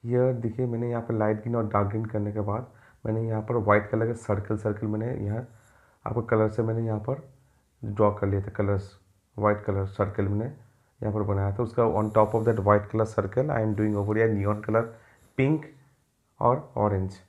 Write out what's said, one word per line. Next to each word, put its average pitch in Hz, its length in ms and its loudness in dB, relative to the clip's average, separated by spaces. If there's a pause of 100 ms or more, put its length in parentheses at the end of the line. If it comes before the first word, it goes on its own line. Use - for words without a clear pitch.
here 123 280 2
देखिए, 117 320 -4
मैंने 120 240 -4
यहाँ 117 120 -2
पर 117 120 -4
लाइट 107 260 2
ग्रीन 120 160 -2
और 113 120 0
डार्क 101 200 2
ग्रीन 110 160 -2
करने 107 280 -4
के 107 80 -4
बाद 104 320 -4 (340)
मैंने 110 160 -2
यहाँ 110 200 -2
पर 120 140 -4
वाइट 104 340 2
कलर 113 160 0
के 117 80 -2
सर्कल, 107 420 -2
सर्कल 104 300 -4
मैंने 107 400 -4
यहाँ 110 220 -4 (580)
आपको 110 160 -2
कलर 110 260 2
से 107 140 -2
मैंने 113 240 -2
यहाँ 110 120 -2
पर 131 300 -6 (560)
ड्रॉ 104 260 4
कर 101 160 -2
लिया 101 140 0
था, 98 100 -8
कलर्स, 98 480 -2 (400)
वाइट 104 260 2
कलर 98 220 -2
सर्कल 101 420 -2
मैंने 101 160 0 (580)
यहाँ 107 120 -4
पर 107 80 -2
बनाया 98 360 0
था। 123 40 -2
उसका 117 200 0
on 107 280 2
top 107 240 4
of 113 140 2
that 107 120 2
white 104 300 4
color 110 160 2
circle, 127 440 -2
I 123 100 0
am 110 180 0
doing 107 180 2
over 101 200 0
here 110 180 4
neon 104 320 0
color 110 160 4 (580)
pink 151 240 2 (760)
और 131 380 2
orange 98 360 0 (140)